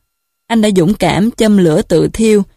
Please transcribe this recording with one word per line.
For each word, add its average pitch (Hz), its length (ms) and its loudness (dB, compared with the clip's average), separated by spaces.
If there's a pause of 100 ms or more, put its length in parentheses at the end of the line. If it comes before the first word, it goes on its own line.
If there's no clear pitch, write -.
(480)
anh 226 140 -2
đã 214 140 0
dũng 185 180 2
cảm 190 380 -2
châm 214 260 0
lửa 175 240 2
tự 156 320 0
thiêu 214 300 0 (140)